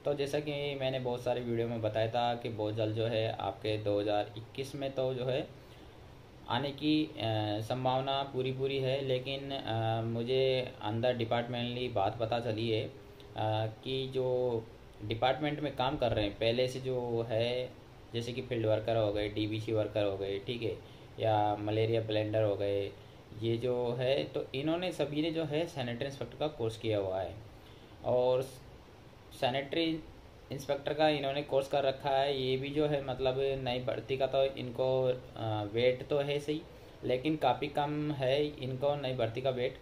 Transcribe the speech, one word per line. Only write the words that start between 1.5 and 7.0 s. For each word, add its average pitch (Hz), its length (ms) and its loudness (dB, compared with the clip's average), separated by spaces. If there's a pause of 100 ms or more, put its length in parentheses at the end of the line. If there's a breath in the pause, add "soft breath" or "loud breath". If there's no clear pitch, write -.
में 117 140 -2
बताया 110 260 2
था 120 260 2
कि 117 140 -6
बहुत 107 260 -2
जल्द 110 220 0
जो 110 100 2
है 113 260 0
आपके 107 460 -2
दो 104 220 2
हज़ार 104 360 0
इक्कीस - 380 -8
में 139 180 -4
तो 131 220 0
जो 123 100 -4
है 127 240 0 (1000 loud breath)
आने 135 220 2
की, 151 360 6